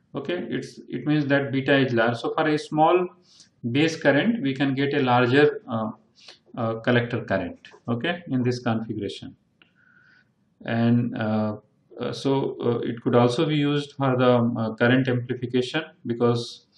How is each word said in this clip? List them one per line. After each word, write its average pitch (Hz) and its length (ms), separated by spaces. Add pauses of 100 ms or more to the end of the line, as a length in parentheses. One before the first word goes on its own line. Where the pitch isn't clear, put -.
(140)
Okay, 175 360
it's, - 280 (100)
it - 180
means 147 200
that 135 240
beta 131 240
is 123 200
large. 117 240
So 151 160
for 160 120
a 151 120
small 165 500 (640)
base 160 240
current, 156 460
we 135 120
can 139 200
get 139 180
a 143 80
larger, 127 680
uh, 113 220 (640)
uh, 113 240
collector 120 440
current, 90 340 (300)
okay, 160 400
in 127 140
this 120 180
configuration. 110 760 (1300)
And, 117 520
uh, 107 380 (440)
uh, 123 120
so, - 500
uh, 120 160
it - 240
could 123 120
also 123 320
be 151 100
used 143 400
for 135 200
the, 123 200
um, 117 200
uh, 110 180
current 127 340
amplification, 123 720 (240)
because, 120 600 (120)